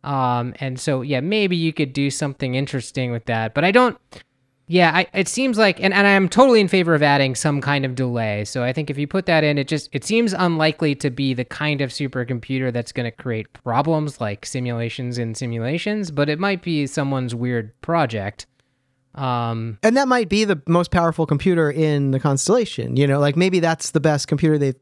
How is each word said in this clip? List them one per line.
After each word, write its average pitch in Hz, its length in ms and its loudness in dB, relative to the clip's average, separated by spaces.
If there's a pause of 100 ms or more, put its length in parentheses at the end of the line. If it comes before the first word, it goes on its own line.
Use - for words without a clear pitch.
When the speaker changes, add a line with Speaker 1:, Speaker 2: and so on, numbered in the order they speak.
Speaker 1:
Um, 123 560 -2
and 127 200 -6
so, 131 220 -2
yeah, 135 200 -2
maybe 185 360 0
you 165 160 0
could 139 180 -2
do 139 200 -2
something 135 420 -4
interesting 131 580 -4
with 117 140 -6
that, 113 300 -2
but 147 100 0
I 190 60 2
don't, 247 260 4 (720)
yeah, 170 240 4
I, 180 200 2
it 190 160 -2
seems 247 280 0
like, 208 240 2
and, 190 120 2
and 202 120 4
I'm 196 220 4
totally 240 320 6
in 196 80 4
favor 170 260 2
of 147 80 4
adding 139 340 4
some 143 260 0
kind 139 240 0
of 127 100 -4
delay. 113 480 -2
So 123 220 -6
I 127 80 -2
think 147 160 -4
if 139 80 -6
you 147 100 -4
put 190 200 -2
that 160 180 4
in, 147 120 2
it 139 120 -2
just, 151 240 -4
it 139 100 -4
seems 226 300 0
unlikely 160 600 0
to 143 140 -2
be 131 240 -2
the 123 120 -4
kind 151 340 -4
of 135 100 -2
supercomputer 127 840 -4
that's 120 180 -6
gonna 117 200 -4
create 110 420 -8
problems 147 680 -2
like 104 260 -6
simulations 123 720 -6
in 113 180 -4
simulations, 156 760 -4
but 143 160 0
it 151 100 -2
might 196 260 -2
be 151 220 -2
someone's 135 480 -4
weird 120 460 -4
project. 113 680 -2 (680)
Um, 117 680 -4
Speaker 2:
And 226 140 4
that 277 120 2
might 247 200 2
be 214 140 2
the 185 240 0
most 170 240 2
powerful 170 340 2
computer 156 460 2
in 143 400 0
the 135 80 0
constellation, 139 800 0
you 143 100 4
know, 139 120 2
like, 143 180 2
maybe 185 240 2
that's 165 300 -2
the 151 100 0
best 147 260 0
computer 156 300 2
they've 139 240 0